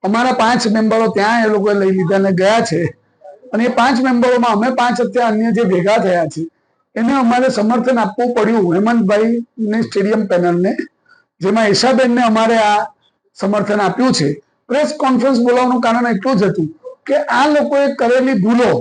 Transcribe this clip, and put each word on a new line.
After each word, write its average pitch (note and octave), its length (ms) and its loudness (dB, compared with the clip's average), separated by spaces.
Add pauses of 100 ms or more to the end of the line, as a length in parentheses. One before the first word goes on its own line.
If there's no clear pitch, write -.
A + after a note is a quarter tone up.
અમારા A#3 340 0
પાંચ A#3 260 0 (100)
મેમ્બરો A3 400 2
ત્યાં A3 300 0
એ - 80 0
લોકોએ G#3 200 0
લઈ G3 220 0
લીધા F#3+ 280 0
ને F#3+ 160 0
ગયા G#3+ 280 2
છે E3 100 -2 (760)
અને A3+ 120 0
એ B3 140 -2
પાંચ B3+ 280 2
મેમ્બરોમાં B3 500 2
અમે A3+ 200 0
પાંચ B3 280 0
અત્યારે A#3 300 -2
અન્ય A3+ 220 -2
જે A#3 160 0
ભેગા F#3+ 320 2
થયા F3 300 0
છે D#3+ 100 -8 (520)
એને A#3 160 0 (100)
અમારે B3 340 2
સમર્થન A3+ 460 0
આપવું A#3+ 340 -2
પડ્યું G#3+ 400 0
હેમંતભાઈની A3 1120 0
સ્ટેડિયમ G#3 420 -2
પેનલને, F3 420 0 (680)
જેમાં G#3+ 320 0
ઈશાબેનને B3 560 2
અમારે A3+ 280 2 (120)
આ G#3 100 2 (580)
સમર્થન G3+ 500 -2
આપ્યું B3 340 0
છે. C#3 80 0 (400)
પ્રેસ D4 340 -2
કોન્ફરન્સ B3+ 440 2
બોલાવવાનું B3 400 0
કારણ A#3+ 260 0
એટલું A3 280 -2
જ G3 120 2
હતું F3+ 180 -4 (360)
કે C#4 100 0 (240)
આ C#4+ 40 4 (120)
લોકોએ C#4 280 0 (140)
કરેલી B3+ 480 2
ભૂલો A#3 240 2 (100)